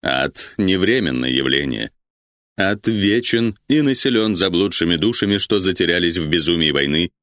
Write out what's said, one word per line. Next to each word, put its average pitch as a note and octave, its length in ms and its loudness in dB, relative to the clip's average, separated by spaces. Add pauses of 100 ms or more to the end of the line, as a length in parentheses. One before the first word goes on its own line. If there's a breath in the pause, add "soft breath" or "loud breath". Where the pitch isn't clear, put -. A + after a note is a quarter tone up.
Ад — C2+ 560 -4
не F#2+ 200 2
временное F2+ 520 0
явление. C2 600 -2 (680)
Ад G2+ 300 0
вечен A2+ 680 0 (120)
и D3+ 140 2
населён B2 540 2
заблудшими F2 600 0
душами, G2+ 420 0
что G2+ 220 0
затерялись F2 580 0
в E2 100 -4
безумии D#2+ 440 0
войны C#2+ 400 0 (120)